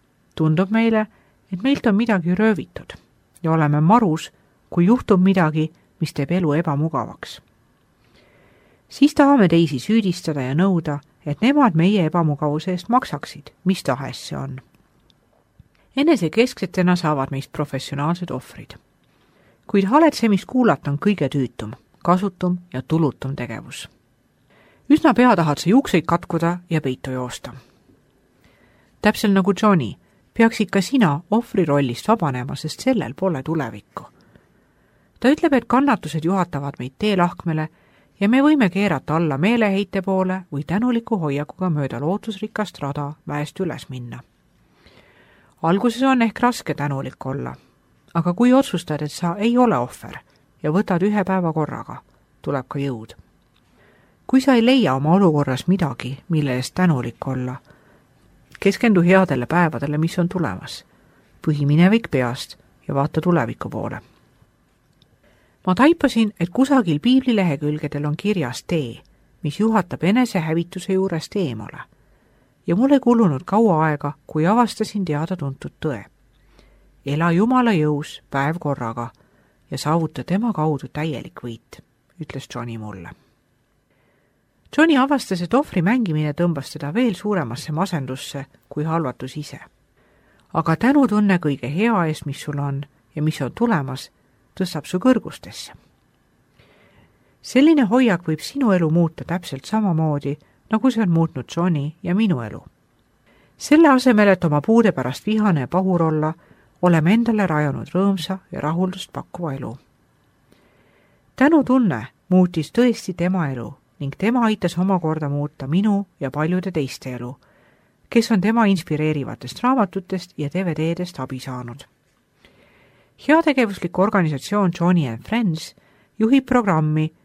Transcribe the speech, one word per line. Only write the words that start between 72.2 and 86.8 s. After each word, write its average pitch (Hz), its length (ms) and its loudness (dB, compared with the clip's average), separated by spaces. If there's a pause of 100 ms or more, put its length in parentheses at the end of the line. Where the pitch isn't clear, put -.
Ja 170 80 0
mul 254 160 4
ei 277 80 6
kulunud 226 460 4
kaua 190 400 2
aega, 147 280 -2 (140)
kui 156 200 -2
avastasin 214 580 0
teada-tuntud 151 640 -6 (140)
tõe. 113 200 -6 (1000)
"Ela 160 260 0
Jumala 233 400 2
jõus 151 500 0 (100)
päev 147 280 -2
korraga 120 500 -6 (600)
ja 139 60 -8
saavuta 156 460 -2
tema 208 300 -2
kaudu 151 340 -2
täielik 151 560 -8
võit," - 380 -14 (400)
ütles 147 340 -12
Johnny 117 220 -8
mulle. 98 320 -12 (1700)
Johnny 311 200 4
avastas, 247 440 0
et 175 120 -4
ohvri 254 280 0
mängimine 160 520 0
tõmbas 160 400 -2
teda 147 200 -10